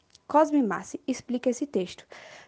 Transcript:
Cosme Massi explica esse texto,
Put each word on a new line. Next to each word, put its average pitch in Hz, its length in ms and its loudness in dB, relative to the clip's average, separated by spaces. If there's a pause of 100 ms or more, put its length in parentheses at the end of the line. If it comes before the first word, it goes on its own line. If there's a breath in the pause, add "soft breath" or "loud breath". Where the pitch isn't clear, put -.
(260)
Cosme 294 360 4
Massi 190 440 -4
explica 247 440 -2
esse 285 160 -4
texto, - 400 -4 (420 loud breath)